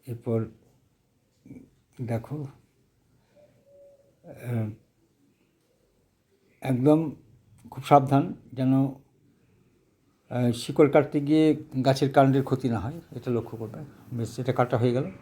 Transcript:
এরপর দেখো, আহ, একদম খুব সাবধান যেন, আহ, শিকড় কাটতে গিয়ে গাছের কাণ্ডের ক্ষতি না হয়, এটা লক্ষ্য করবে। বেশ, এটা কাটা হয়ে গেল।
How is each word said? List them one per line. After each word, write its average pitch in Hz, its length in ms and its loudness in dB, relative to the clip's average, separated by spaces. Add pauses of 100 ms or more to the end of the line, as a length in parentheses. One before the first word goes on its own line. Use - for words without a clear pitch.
এরপর 117 400 -4 (1600)
দেখো, 123 460 -8 (1800)
আহ, 120 460 -8 (1900)
একদম 139 500 0 (600)
খুব 135 120 -16
সাবধান 143 500 4 (200)
যেন, 131 200 0
আহ, - 1800 -6
শিকড় 139 400 2
কাটতে 147 280 2
গিয়ে 156 360 4 (300)
গাছের 135 260 2
কাণ্ডের 135 320 6
ক্ষতি 131 260 -2
না 113 100 -2
হয়, 147 220 -8 (140)
এটা 123 160 -8
লক্ষ্য 113 260 -4
করবে। 113 200 -12 (360)
বেশ, 117 260 -8
এটা 131 140 -2
কাটা 127 240 0
হয়ে 120 160 0
গেল। 151 180 -4 (100)